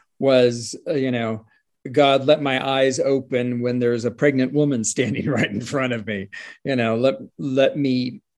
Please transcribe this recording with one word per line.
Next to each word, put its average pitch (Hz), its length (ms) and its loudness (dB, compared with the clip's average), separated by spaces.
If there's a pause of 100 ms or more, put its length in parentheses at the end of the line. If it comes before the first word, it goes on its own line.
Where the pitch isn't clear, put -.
(200)
was, 123 560 2 (100)
uh, 175 80 -2
you 131 160 0
know, 113 360 -4 (440)
"God, 139 340 4
let 151 160 4
my 139 240 0
eyes 135 360 0
open 123 600 -2
when 123 200 -2
there's 120 240 0
a 117 80 -2
pregnant 135 400 2
woman 143 320 0
standing 120 460 -2
<laughs> 123 80 0
right - 120 0
in 101 100 -6
front 131 320 -4
of 113 140 -6
me." 98 220 -6 (340)
You 139 140 -2
know, 113 200 0
"Let, 135 200 2 (200)
let 135 400 0
me, 127 460 -2 (140)